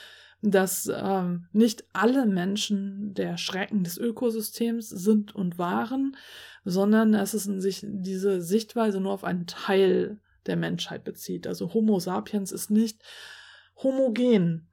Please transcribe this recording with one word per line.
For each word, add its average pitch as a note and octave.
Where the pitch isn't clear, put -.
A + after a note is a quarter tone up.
dass, F#3+
ähm, F3+
nicht A3
alle A#3+
Menschen G3
der F3
Schrecken F#3+
des F3
Ökosystems A#3
sind G#3
und F3
waren, A#3
sondern G#3
dass G3+
es G3+
in G3+
sich F#3+
diese F#3+
Sichtweise G#3+
nur F#3+
auf G3
einen F3
Teil F#3+
der F3
Menschheit E3+
bezieht. -
Also F3
Homo G#3+
sapiens G3
ist -
nicht G#3+
homogen A#3+